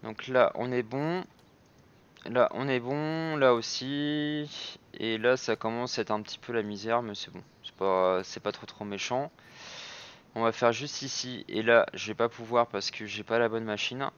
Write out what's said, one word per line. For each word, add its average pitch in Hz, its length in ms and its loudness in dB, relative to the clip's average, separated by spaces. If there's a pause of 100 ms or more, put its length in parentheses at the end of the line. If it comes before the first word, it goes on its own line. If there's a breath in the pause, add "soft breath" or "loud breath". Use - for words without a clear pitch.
Donc 110 260 -10
là, 127 280 8
on 123 160 -2
est 123 100 0
bon. 147 420 -2 (1000)
Là, 123 280 4
on 131 140 -2
est 127 120 2
bon. 156 580 -2
Là 131 160 8
aussi. 147 1300 -4 (160)
Et 110 240 -2
là, 123 180 4
ça 110 180 -2
commence 117 440 -4
à - 20 0
être 101 80 -4
un 107 140 -2
petit - 160 -14
peu - 140 -10
la 113 100 0
misère, 107 400 -2
mais 107 100 -8
c'est - 160 -12
bon. 92 140 -14 (200)
C'est - 120 -14
pas, 92 480 2
c'est - 160 -10
pas 104 120 -4
trop, - 140 -12
trop - 180 -12
méchant. 123 480 -4 (1040 loud breath)
On 113 60 0
va 113 80 4
faire 117 220 4
juste 131 280 -6
ici. 127 460 -8
Et 110 160 -2
là, 117 300 8
je 92 140 -8
vais 107 60 -6
pas 117 140 0
pouvoir 117 400 0
parce - 240 -6
que - 140 -12
j'ai 104 180 -10
pas 113 160 2
la 117 80 4
bonne 113 160 -2
machine. 113 540 -4